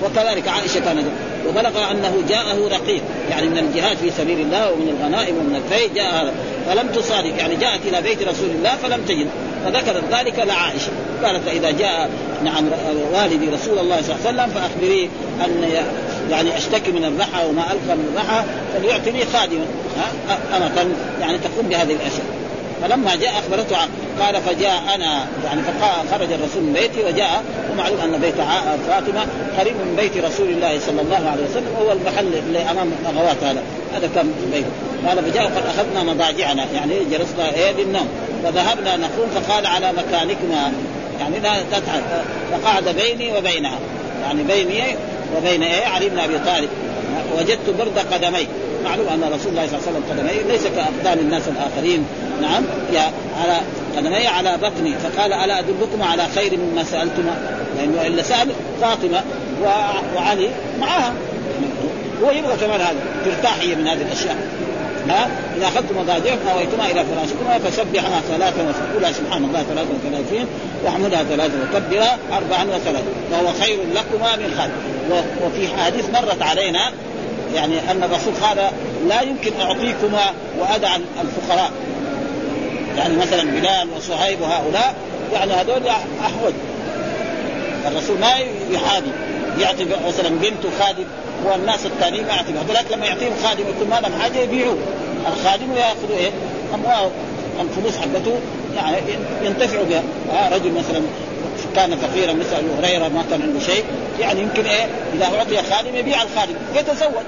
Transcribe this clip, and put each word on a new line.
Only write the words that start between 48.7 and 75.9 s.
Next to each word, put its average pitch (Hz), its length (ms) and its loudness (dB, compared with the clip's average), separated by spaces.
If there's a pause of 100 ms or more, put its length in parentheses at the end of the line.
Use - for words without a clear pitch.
معلوم 190 220 0
أن 160 160 0 (100)
رسول 165 180 -2
الله 165 160 0
صلى 143 100 -4
الله 139 100 -4
عليه 170 40 -2
وسلم 151 180 -2
قدميه 311 440 0
ليس - 100 2
كأقدام 165 640 2
الناس 156 220 2
الآخرين، 143 580 0 (360)
نعم، 175 220 2 (300)
يا 156 180 4 (300)
على 170 180 2 (380)
قدمي 175 300 2
على 180 300 2
بطني، 175 360 0
فقال: 185 400 0
"ألا 190 260 2
أدلكما 196 460 0
على 170 180 2 (120)
خير 196 220 2
مما 170 260 0
سألتما"، 170 540 0 (400)
لأنه 156 300 2
إلا 170 160 2
سأل 240 240 2 (340)
فاطمة 190 420 2 (400)
و-، 202 520 0
وعلي 196 340 2 (320)
معاها، 277 320 2 (1120)
هو 277 80 6
يبغى 277 300 0
كمان 214 200 2
هذا، 170 140 2 (300)
ترتاح 170 340 2
هي 175 160 2
من 156 120 0
هذه 156 140 2
الأشياء. 175 340 -2 (720)
ها؟ 220 200 4 (280)
"إذا 185 100 2
أخذتم 202 320 0
مضاجعكم 185 560 0
أويتما 208 300 0
إلى 175 200 2
فراشكما 160 640 0
فسبحا 185 600 0
ثلاثا"، 175 340 2
وقولا 170 480 0
"سبحان 147 320 -2
الله 147 200 0
ثلاثا 151 260 -2 (100)
وثلاثين"، 143 460 -2 (400)
"واحمدها 180 380 2
ثلاثا"، 151 300 2 (100)
"وكبرا 190 540 2 (200)
أربعا 180 260 0
وثلاثا"، 151 500 0 (180)
"فهو 170 300 2
خير 214 160 2 (180)
لكما 220 400 0
من 202 220 -4
خادم". 170 160 0 (380)
و-، 170 340 0
وفي 185 220 0 (100)
حديث 190 360 0